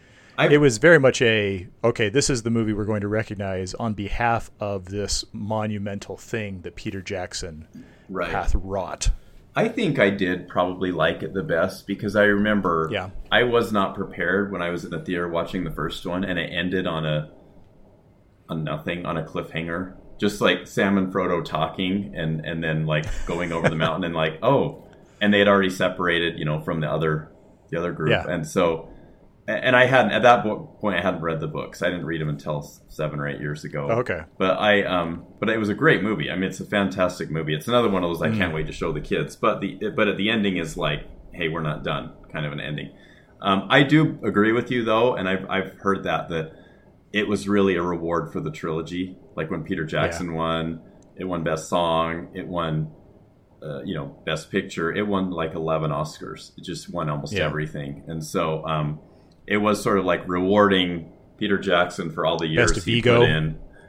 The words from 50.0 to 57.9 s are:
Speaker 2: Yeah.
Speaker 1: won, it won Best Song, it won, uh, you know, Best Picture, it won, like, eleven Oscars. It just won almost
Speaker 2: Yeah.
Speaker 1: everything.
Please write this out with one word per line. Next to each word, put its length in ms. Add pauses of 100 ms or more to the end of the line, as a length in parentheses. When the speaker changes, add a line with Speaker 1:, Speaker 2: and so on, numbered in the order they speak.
Speaker 2:
Yeah. 60
Speaker 1:
won, 440 (360)
it 80
won 180
Best 260
Song, 640
it 120
won, 460 (680)
uh, 240
you 120
know, 280
Best 280
Picture, 420
it 140
won, 240
like, 220
eleven 360
Oscars. 640
It 60
just 300
won 180
almost 220
Speaker 2:
Yeah. 140
Speaker 1:
everything. 600